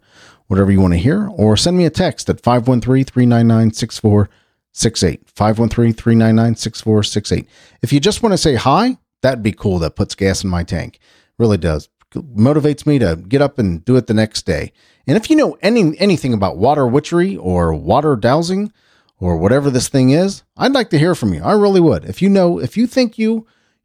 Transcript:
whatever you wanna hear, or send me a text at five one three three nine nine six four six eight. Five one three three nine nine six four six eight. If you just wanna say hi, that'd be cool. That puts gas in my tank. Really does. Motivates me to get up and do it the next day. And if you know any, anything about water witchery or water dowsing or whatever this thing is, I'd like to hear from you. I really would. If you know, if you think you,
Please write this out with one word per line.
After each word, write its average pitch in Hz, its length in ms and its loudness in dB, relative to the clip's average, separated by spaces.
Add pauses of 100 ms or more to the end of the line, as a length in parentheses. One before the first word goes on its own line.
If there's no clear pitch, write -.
(460)
whatever 98 260 2
you 95 80 4
wanna 90 160 2
hear, 180 380 0
or 107 200 2
send 175 220 0
me 180 80 2
a 156 60 0
text - 400 -4
at - 100 -4
five 120 260 0
one 127 140 2
three 131 240 0
three 123 220 0
nine 117 200 4
nine 113 280 2
six - 240 -8
four 104 320 2 (420)
six - 300 -4
eight. - 260 -4
Five 107 300 0
one 117 100 0
three 117 240 0
three 117 220 0
nine 113 200 4
nine 113 220 2
six - 240 -10
four 107 220 0
six - 280 -6
eight. - 160 -4 (360)
If 123 100 -4
you 143 80 2
just 202 220 -2
wanna 202 160 0
say 151 160 0
hi, 180 420 0 (240)
that'd 127 220 -2
be 107 100 0
cool. 92 260 -2
That 78 180 -4
puts - 180 -4
gas 95 280 -2
in 98 60 -6
my 87 160 -2
tank. - 340 -8 (400)
Really 214 200 2
does. 78 320 -4 (240)
Motivates 139 720 0
me 147 120 2
to 87 180 0
get 98 260 -2
up 143 160 -2
and 87 260 -4
do 127 120 2
it 127 100 0
the 110 80 -2
next 110 320 -2
day. 80 260 -6 (340)
And 151 120 0
if 220 100 -4
you 311 80 4
know 240 240 0
any, 196 380 2
anything 156 340 0
about 95 240 -2
water 131 300 2
witchery 175 500 0
or 87 380 0
water 120 420 0
dowsing 170 560 -2 (460)
or 87 180 -2
whatever 127 340 2
this 123 180 -2
thing 131 200 2
is, 180 340 0 (140)
I'd 247 160 -2
like 262 180 -2
to 160 80 0
hear 165 160 2
from 98 200 -4
you. 76 80 -8
I 123 100 -2
really 202 280 2
would. 139 260 2
If - 160 -8
you 196 80 2
know, 180 280 2
if - 200 -6
you 240 80 0
think 247 320 -4
you, 220 280 -2 (380)